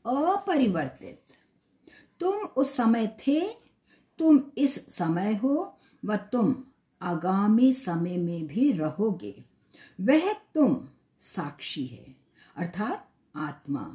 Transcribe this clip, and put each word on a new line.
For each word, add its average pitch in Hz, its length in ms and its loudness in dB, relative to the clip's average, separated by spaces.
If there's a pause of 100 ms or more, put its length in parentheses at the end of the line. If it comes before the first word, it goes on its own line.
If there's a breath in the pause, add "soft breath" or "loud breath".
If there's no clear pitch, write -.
अपरिवर्तित। 277 1120 0 (1000 soft breath)
तुम 381 160 -2
उस 294 400 -2
समय 226 320 2 (120)
थे, 294 200 0 (800 soft breath)
तुम 311 220 6 (160)
इस 269 200 2 (120)
समय 180 440 0
हो 277 440 -2 (260 soft breath)
व 208 120 -2 (160)
तुम 196 240 2 (460)
आगामी 196 720 4
समय 175 440 -2
में 170 300 -2
भी 240 240 2
रहोगे। 180 640 -2 (640 loud breath)
वह 311 320 4 (240)
तुम 254 220 4 (440)
साक्षी - 640 -8
है, 120 300 -16 (400 soft breath)
अर्थात 208 520 -6 (280)
आत्मा, 139 460 -8 (140)